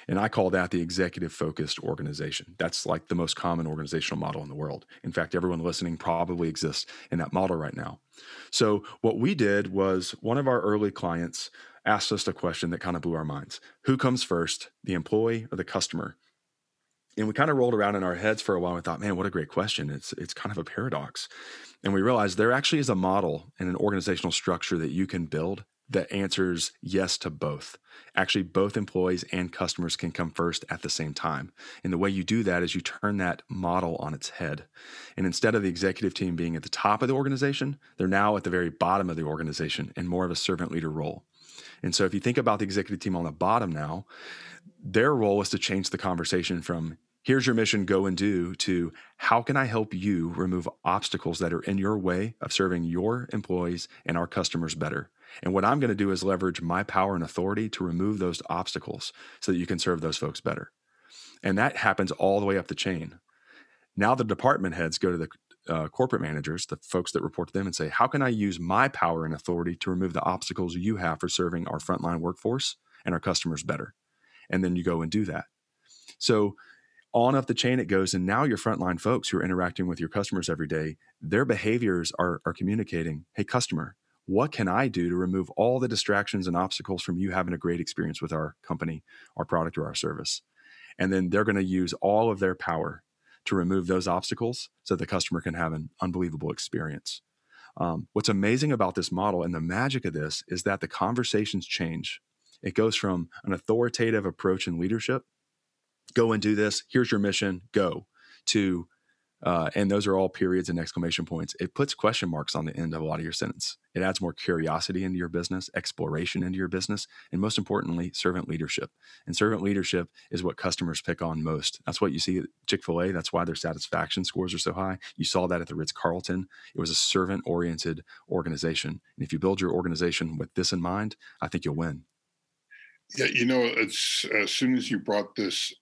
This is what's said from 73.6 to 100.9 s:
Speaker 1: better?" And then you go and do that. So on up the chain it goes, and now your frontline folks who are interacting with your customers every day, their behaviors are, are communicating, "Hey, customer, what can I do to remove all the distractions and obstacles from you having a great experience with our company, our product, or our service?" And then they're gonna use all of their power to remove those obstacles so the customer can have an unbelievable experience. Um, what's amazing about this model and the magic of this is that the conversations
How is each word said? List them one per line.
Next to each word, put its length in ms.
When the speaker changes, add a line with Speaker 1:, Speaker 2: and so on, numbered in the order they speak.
Speaker 1:
better?" 320
And 120
then 100
you 80
go 180
and 120
do 140
that. 180
So 380
on 240
up 100
the 80
chain 240
it 80
goes, 280
and 120
now 160
your 160
frontline 420
folks 280
who 100
are 60
interacting 420
with 140
your 80
customers 400
every 180
day, 300
their 240
behaviors 760
are, 260
are 80
communicating, 800
"Hey, 100
customer, 500
what 240
can 160
I 220
do 200
to 60
remove 360
all 280
the 80
distractions 640
and 80
obstacles 460
from 140
you 140
having 240
a 40
great 220
experience 400
with 120
our 300
company, 420
our 80
product, 340
or 80
our 80
service?" 480
And 140
then 180
they're 140
gonna 160
use 340
all 340
of 120
their 160
power 480
to 100
remove 320
those 220
obstacles 600
so 140
the 100
customer 340
can 140
have 180
an 180
unbelievable 500
experience. 720
Um, 360
what's 160
amazing 440
about 240
this 160
model 320
and 100
the 60
magic 440
of 80
this 360
is 160
that 160
the 80
conversations 800